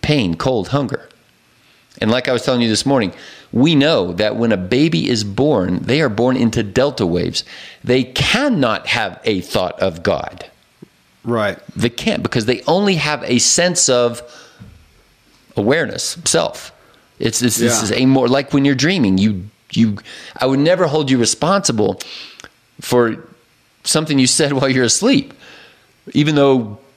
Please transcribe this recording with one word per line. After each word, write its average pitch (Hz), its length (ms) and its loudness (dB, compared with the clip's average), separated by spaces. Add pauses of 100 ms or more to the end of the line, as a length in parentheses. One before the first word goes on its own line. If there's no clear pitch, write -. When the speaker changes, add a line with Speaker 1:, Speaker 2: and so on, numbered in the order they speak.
Speaker 1:
Pain, 117 340 0
cold, 113 320 -2
hunger. 131 400 -4 (920)
And 107 80 0
like 123 180 0
I 131 40 0
was 117 100 -2
telling 127 180 0
you 117 80 2
this 107 180 0
morning, 123 260 2 (400)
we 139 220 4
know 135 380 2
that 107 240 -2
when 113 160 2
a 104 40 2
baby 143 520 0
is 107 160 0
born, 101 580 0
they 135 200 0
are 143 80 0
born 120 260 0
into 113 260 0
delta 113 440 0
waves. 85 380 -2 (380)
They 127 220 2
cannot 175 840 0
have 101 360 -4
a 101 160 0
thought 92 400 -4
of 85 220 -2
God. - 440 -4 (760)
Speaker 2:
Right. 110 340 -2 (180)
Speaker 1:
They 117 140 -2
can't, - 320 -4
because 113 240 -2
they 123 200 0
only 190 300 2
have 147 280 -4
a 123 140 0
sense 175 500 0
of 120 340 0 (1300)
awareness, 123 680 -2
self. - 480 -4 (460)
It's, 113 240 -2
it's, 113 140 0
this 117 220 2
Speaker 2:
Yeah. 117 60 -2
Speaker 1:
is 101 80 -2
a 131 140 2
more, 131 220 4
like 139 260 0
when 139 100 4
you're 139 100 4
dreaming, 131 440 2
you, 98 260 0 (280)
you, 110 260 0 (420)
I 131 60 0
would 135 140 0
never 175 260 2
hold 139 240 0
you 131 80 4
responsible 113 840 0 (800)
for 117 480 0 (560)
something 156 340 0
you 127 80 4
said 143 260 0
<laughs> - 20 -2
while 135 160 0
you're 127 140 2
asleep, 214 500 0 (800)
even 151 200 2
though 131 440 2 (180)